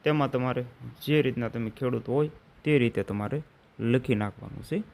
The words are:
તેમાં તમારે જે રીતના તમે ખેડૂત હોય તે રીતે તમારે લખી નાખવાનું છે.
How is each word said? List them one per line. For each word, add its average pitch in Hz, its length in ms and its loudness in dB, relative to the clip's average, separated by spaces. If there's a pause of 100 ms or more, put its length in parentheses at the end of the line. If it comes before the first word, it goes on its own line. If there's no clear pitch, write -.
તેમાં 151 280 2
તમારે 123 320 0 (400)
જે 147 200 4
રીતના 120 320 0
તમે 117 160 -4
ખેડૂત 123 440 -4
હોય 151 160 2 (320)
તે 151 160 4
રીતે 113 260 2
તમારે 104 340 -4 (400)
લખી 120 440 2
નાખવાનું - 460 -8
છે. 165 100 -2 (160)